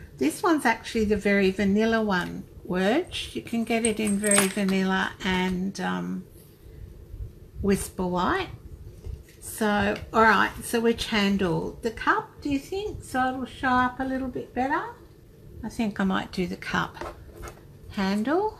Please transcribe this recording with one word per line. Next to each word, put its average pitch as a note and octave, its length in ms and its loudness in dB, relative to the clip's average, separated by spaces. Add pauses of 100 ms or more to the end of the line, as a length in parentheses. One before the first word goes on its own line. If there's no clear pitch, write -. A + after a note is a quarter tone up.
(180)
This D4 240 0
one's D#4+ 220 4
actually A3+ 400 2
the G#3 120 4
Very G3+ 340 4
Vanilla G#3+ 520 4
one, F3+ 420 -2 (200)
Werge. G3+ 720 0
You A#3 80 -6
can A#3 220 -2
get A3+ 200 0
it G#3+ 140 2
in G#3 200 2
Very G3+ 300 6
Vanilla F#3+ 640 2 (120)
and, F#3 560 0
um, F#3 440 -4 (1400)
Whisper F#3+ 460 0
White. A3 440 0 (920)
So, G#3 560 0 (160)
all A3+ 100 6
right, G#3 300 6 (100)
so - 180 0
which A#3 260 2
handle? G3 760 0
The A3+ 80 -2
cup, F4 500 -2
do D4 100 -4
you C#4 80 0
think? G4 440 -6
So B3+ 260 0
it'll B3+ 180 -4
show - 220 -4
up B3+ 300 2
a C4+ 60 -2
little C4 240 -4
bit - 260 -8
better? D#4+ 400 0 (680)
I A3 40 -4
think G#3 300 -2
I G3+ 60 0
might G3 280 0
do F3+ 140 -2
the F#3 100 -6
cup - 600 -6 (760)
handle. A#3+ 680 0